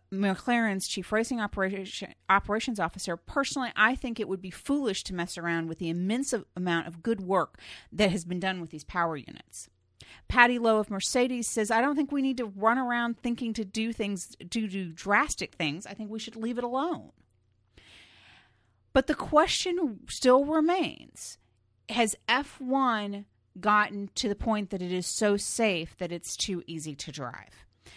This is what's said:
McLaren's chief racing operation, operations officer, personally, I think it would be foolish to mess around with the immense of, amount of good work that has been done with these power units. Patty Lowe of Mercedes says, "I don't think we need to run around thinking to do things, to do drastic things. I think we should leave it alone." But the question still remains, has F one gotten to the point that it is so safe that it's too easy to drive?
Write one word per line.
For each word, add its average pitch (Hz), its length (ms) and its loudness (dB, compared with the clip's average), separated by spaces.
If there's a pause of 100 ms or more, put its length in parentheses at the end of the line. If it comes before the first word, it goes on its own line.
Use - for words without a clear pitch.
(140)
McLaren's 196 760 0
chief - 240 -6
racing 226 280 0
operation, 196 720 -4 (160)
operations 202 500 2
officer, 170 380 -4
personally, 269 580 -2
I 226 200 4
think 240 240 -6
it 208 80 -2
would 180 140 -4
be 185 100 -10
foolish 277 540 -2
to 185 100 -6
mess 175 200 -4
around 165 320 -2
with 160 120 -6
the 170 100 -2
immense 190 420 0
of, 220 140 -2 (100)
amount 175 300 0
of 170 160 -12
good 226 200 0
work 185 380 2 (320)
that 190 200 4
has 170 120 -2
been 175 160 -4
done 185 220 -2
with 165 80 -8
these 156 140 -14
power 170 340 0
units. - 500 -16 (600)
Patty 247 320 6
Lowe 226 180 6
of 214 140 0
Mercedes 240 580 0
says, 214 220 0
"I 226 100 6
don't 285 140 2
think 285 160 0
we 285 100 0
need 269 160 0
to 247 80 -2
run 208 320 2
around 240 400 0
thinking 240 360 -2
to 214 120 -4
do 220 260 -2
things, 202 460 -4
to 220 300 -4
do 185 240 -6
drastic 202 640 0
things. 160 320 -2
I 196 80 -12
think 214 160 -10
we 220 80 -6
should 226 160 -12
leave 233 240 -2
it 247 40 -2
alone." 254 480 -2 (1800)
But - 140 4
the 302 80 0
question 320 920 2
still 262 380 6
remains, 320 920 0 (500)
has 226 260 2 (120)
F 254 340 0
one 226 640 0 (340)
gotten 202 560 2
to 233 140 0
the 202 60 0
point 208 340 0
that 180 140 -4
it 180 80 -4
is 180 160 -2
so 208 280 2
safe 202 640 0
that 175 140 -6
it's - 260 -8
too 185 300 -4
easy 156 280 -8
to - 160 -12
drive? - 540 -12 (300)